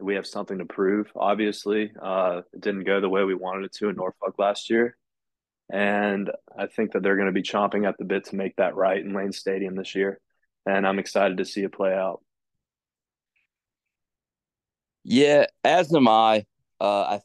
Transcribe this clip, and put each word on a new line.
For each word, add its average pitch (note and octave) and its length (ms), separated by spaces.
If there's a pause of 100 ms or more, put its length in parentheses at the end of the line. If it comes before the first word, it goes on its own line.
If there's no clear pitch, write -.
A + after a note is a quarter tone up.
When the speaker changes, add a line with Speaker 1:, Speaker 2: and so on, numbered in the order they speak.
Speaker 1:
we G2 140
have F#2+ 120
something G2+ 300
to F2+ 80
prove, G2+ 500
obviously. G#2 800 (100)
Uh, F#2 380 (140)
it F#2 80
didn't G2 220
go G2 140
the G2 120
way F#2+ 140
we F#2+ 100
wanted F#2 320
it - 80
to G#2 160
in F#2 60
Norfolk F#2 420
last G2+ 320
year. A#2 260 (760)
And G2+ 600 (280)
I G2+ 80
think G#2+ 260
that F#2+ 100
they're G2 160
gonna G2 120
be F#2+ 120
chomping G#2 440
at F#2+ 120
the F#2+ 80
bit F#2+ 220
to G2 80
make F#2+ 200
that E2+ 180
right F#2+ 300
in G2 80
Lane G2 200
Stadium F#2+ 440
this F#2+ 180
year. G2 240 (460)
And G2 220
I'm G2 120
excited G2 380
to F#2+ 80
see G2 180
it F#2+ 120
play F#2+ 180
out. F#2+ 300 (2750)
Speaker 2:
Yeah, C#3+ 400 (180)
as D#3+ 320
am C3+ 140
I. A2 380 (340)
Uh, G2+ 220
I G#2 220